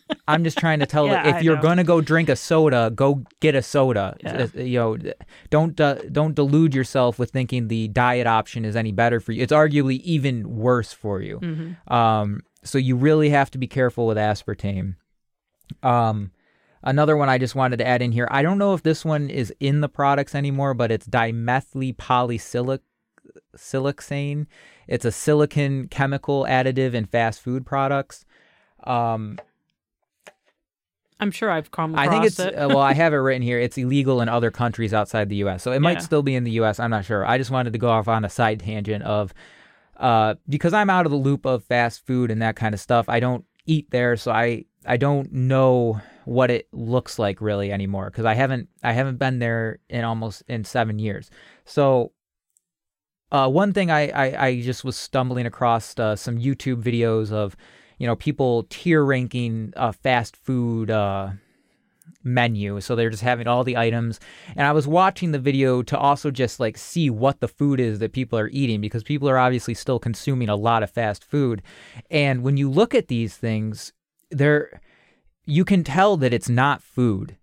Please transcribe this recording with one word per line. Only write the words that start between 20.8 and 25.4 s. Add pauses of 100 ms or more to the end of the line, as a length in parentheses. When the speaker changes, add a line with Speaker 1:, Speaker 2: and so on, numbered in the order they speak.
Speaker 2:
it's
dimethyl
polysilicate. (800)
Siloxane. (420)
It's
a
silicon